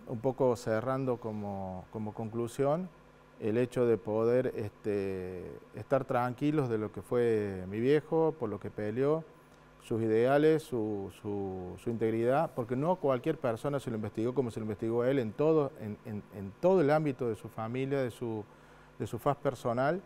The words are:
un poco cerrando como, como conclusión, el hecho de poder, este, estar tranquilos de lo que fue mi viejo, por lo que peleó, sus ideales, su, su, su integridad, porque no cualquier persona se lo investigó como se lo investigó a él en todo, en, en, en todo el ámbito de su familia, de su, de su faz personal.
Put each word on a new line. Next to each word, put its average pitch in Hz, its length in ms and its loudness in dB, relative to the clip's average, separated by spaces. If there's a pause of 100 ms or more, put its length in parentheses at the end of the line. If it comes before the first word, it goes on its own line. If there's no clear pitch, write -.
un 113 120 -6
poco 127 360 2
cerrando 123 600 -2
como, 101 760 -6
como 107 220 -8
conclusión, 120 760 -2 (520)
el 110 160 2
hecho 123 280 2
de 113 120 6
poder, 117 580 2
este, 95 960 -4 (240)
estar 131 300 0
tranquilos 127 640 0
de 113 80 0
lo 107 140 -2
que 101 100 -10
fue 107 680 2
mi 101 120 -6
viejo, 151 600 2
por 110 100 -2
lo 104 100 -6
que 107 100 -10
peleó, 131 540 0 (580)
sus 113 200 -2
ideales, 139 640 4
su, 107 480 -4 (100)
su, 95 520 -6 (100)
su 117 60 -4
integridad, 117 680 2
porque 123 200 -4
no 165 220 0
cualquier 131 400 0
persona 135 420 -2
se 127 100 -8
lo 117 80 -2
investigó 110 360 -2
como 127 180 0
se 113 80 -8
lo 110 60 -6
investigó 113 360 -2
a 123 80 2
él 139 100 2
en 107 140 -2
todo, 151 380 2 (100)
en, 104 240 -8
en, 104 180 -8 (120)
en 98 260 -10
todo 185 200 6
el 139 80 6
ámbito 147 380 2
de 110 80 0
su 110 140 -12
familia, 131 500 -4
de 123 120 -2
su, 110 340 -6 (520)
de 113 100 -4
su 113 120 -6
faz 143 180 2
personal. 131 680 0